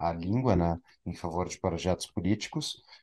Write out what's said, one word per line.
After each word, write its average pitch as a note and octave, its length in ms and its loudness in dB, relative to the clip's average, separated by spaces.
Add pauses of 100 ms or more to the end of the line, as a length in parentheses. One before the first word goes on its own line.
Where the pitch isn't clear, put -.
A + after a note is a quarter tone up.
a E2+ 120 2
língua, G2 440 2
né, E2+ 200 4 (300)
em F2 80 -6
favor F2 340 -4
de - 120 -10
projetos F2 480 0
políticos. - 760 -2 (200)